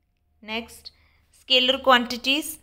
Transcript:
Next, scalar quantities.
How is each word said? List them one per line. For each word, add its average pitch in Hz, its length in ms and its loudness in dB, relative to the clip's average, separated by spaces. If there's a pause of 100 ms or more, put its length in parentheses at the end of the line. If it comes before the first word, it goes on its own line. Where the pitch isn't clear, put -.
(420)
Next, 226 500 -12 (480)
scalar 262 440 0
quantities. 254 800 0